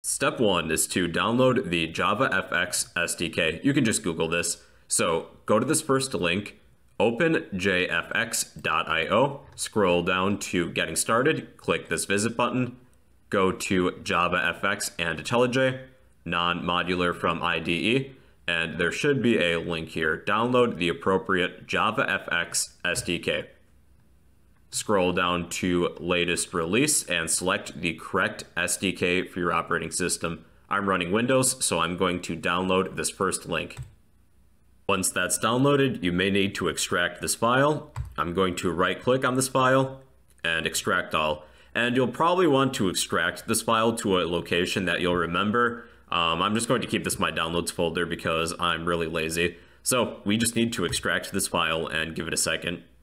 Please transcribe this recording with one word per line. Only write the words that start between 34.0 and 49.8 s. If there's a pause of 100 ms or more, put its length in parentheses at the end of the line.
Once
that's
downloaded,
you
may
need
to
extract
this
file. (260)
I'm
going
to
right-click
on
this
file (420)
and
extract
all. (320)
And
you'll
probably
want
to
extract
this
file
to
a
location
that
you'll
remember. (240)
Um,
I'm
just
going
to
keep
this
in
my
downloads
folder
because
I'm
really
lazy. (260)